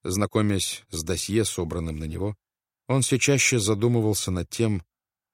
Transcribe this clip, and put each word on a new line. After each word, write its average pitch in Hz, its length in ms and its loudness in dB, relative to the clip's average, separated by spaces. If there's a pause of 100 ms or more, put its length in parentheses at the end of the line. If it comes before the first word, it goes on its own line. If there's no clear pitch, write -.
знакомясь 101 840 0
с 80 120 -6
досье, 95 440 0
собранным 82 500 -4
на 78 80 -8
него, 87 320 -6 (520)
он 131 140 2
все 131 160 2
чаще 131 400 4
задумывался 107 720 2
над 90 180 -2
тем, 104 340 0 (520)